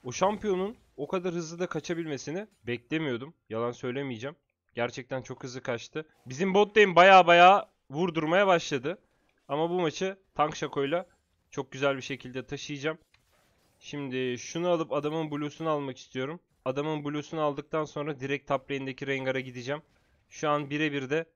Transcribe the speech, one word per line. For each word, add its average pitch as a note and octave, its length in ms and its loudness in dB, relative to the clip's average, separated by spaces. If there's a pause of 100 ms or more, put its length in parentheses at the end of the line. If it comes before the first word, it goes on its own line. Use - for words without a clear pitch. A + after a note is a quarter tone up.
O B2 80 -10
şampiyonun G3+ 640 -2 (240)
o D3 80 -8
kadar F3+ 260 -4
hızlı E3+ 240 -10
da F3+ 80 -4
kaçabilmesini E3 800 -8 (200)
beklemiyordum. B2+ 680 -4 (140)
Yalan A#2 240 -4
söylemeyeceğim. C3 640 -8 (380)
Gerçekten A#2+ 480 -6
çok - 220 -12
hızlı B2+ 180 -10
kaçtı. C3 440 -8 (200)
Bizim E3+ 280 -2
bot G#3 220 2
lane G3 200 6
baya, F#3 300 12
baya F3 440 10 (200)
vurdurmaya E3 560 0
başladı. E3 520 0 (500)
Ama D#3 220 -2
bu F3+ 100 0
maçı F#3+ 380 -4 (160)
Tank D3+ 220 0
Shaco'yla C#3+ 500 -4 (440)
çok C#3 220 -10
güzel C#3 240 0
bir B2+ 60 -10
şekilde B2+ 440 -10
taşıyacağım. D3 520 -8 (800)
Şimdi B2+ 600 -6
şunu E3+ 300 -4
alıp E3 240 0
adamın D3+ 380 -2
blue'sunu D3 400 -6
almak C#3+ 280 -4
istiyorum. C3+ 420 -8 (240)
Adamın D3 400 -4
blue'sunu D3+ 360 -6
aldıktan D3 440 -2
sonra D3 360 -8
direkt C3+ 280 -6
top C#3 220 -2
lane'deki C3+ 360 -6
Rengar'a C3 340 -2
gideceğim. B2+ 420 -8 (460)
Şu - 200 -4
an D3 220 0
birebir C#3+ 400 -2
de D#3+ 140 0 (120)